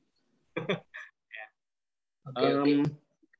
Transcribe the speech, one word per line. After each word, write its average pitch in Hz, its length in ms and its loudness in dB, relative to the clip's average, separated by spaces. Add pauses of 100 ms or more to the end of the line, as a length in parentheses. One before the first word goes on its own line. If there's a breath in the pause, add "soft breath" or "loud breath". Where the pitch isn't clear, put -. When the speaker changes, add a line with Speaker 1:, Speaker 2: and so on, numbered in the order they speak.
(560)
Speaker 1:
<laughs> 170 360 -6 (1500 loud breath)
Okay, 135 180 4
okay. 143 260 4
Speaker 2:
Um, 147 160 0 (440)